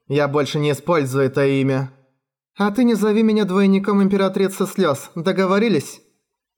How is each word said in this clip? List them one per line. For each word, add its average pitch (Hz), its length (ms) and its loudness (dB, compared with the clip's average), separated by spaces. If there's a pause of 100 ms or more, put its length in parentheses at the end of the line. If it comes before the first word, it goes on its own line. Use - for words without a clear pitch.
Я 143 200 0
больше 143 320 -2
не 147 120 0
использую 139 540 0
это 135 200 0
имя». 135 480 0 (640)
«А 202 140 0
ты 247 120 0
не 240 120 4
зови 214 280 0
меня 214 220 2
двойником 196 560 2
императрицы 196 640 0
слёз. 175 500 -2
Договорились? 185 840 0 (560)